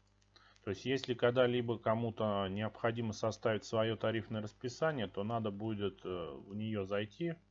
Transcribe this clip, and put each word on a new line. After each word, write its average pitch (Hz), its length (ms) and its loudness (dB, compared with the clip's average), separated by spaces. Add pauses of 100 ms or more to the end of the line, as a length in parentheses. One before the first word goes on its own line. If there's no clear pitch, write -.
(640)
То - 80 -4
есть, - 140 -6
если 127 300 0
когда-либо 123 640 4
кому-то 110 720 2
необходимо 110 640 -2
составить 113 500 0
свое 110 320 2
тарифное 110 460 0
расписание, 123 680 -2
то 101 160 -4
надо 110 260 -2
будет, 101 540 -2
э, 92 40 -6
в 85 460 -6
нее 107 300 -2
зайти 107 500 -2 (160)